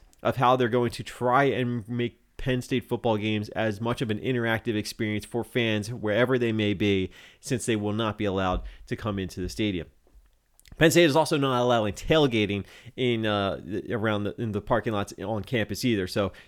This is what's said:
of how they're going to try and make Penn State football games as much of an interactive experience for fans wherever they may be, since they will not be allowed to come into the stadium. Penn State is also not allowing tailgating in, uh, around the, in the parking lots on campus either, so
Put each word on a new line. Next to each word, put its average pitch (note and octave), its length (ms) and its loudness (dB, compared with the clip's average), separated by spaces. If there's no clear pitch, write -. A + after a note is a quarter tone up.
of A#2 140 0
how B2+ 200 6
they're B2+ 120 2
going A#2+ 240 0
to - 100 -10
try B2 420 2
and A#2+ 440 0
make A#2+ 320 -4
Penn B2+ 260 -2
State B2+ 260 -4
football A2+ 280 0
games G#2+ 340 -2
as G#2+ 300 -2
much A#2 220 -2
of A2+ 80 -2
an G#2+ 80 -2
interactive A#2 580 -2
experience G#2+ 480 -4
for A#2 200 -4
fans A2 480 0
wherever A#2 460 2
they A#2 120 2
may G#2+ 240 2
be, F#2+ 360 2
since - 260 -4
they A#2 100 2
will G#2 160 -2
not G#2+ 260 -2
be G#2+ 60 -2
allowed F#2 380 0
to B2+ 80 -6
come G#2 220 -4
into F#2 220 -6
the F2 80 -4
stadium. F#2+ 380 -2
Penn D#3+ 120 6
State E3+ 140 6
is C#3+ 100 4
also D#3 220 2
not C3+ 240 2
allowing A#2 320 2
tailgating A2 720 2
in, A#2+ 300 0
uh, G2 340 0
around G#2+ 340 0
the, G2+ 160 -4
in A2+ 100 -2
the G2+ 100 -2
parking A#2 320 0
lots G2+ 200 -2
on G2+ 220 -4
campus G#2 400 -2
either, G2+ 240 2
so G2 240 -2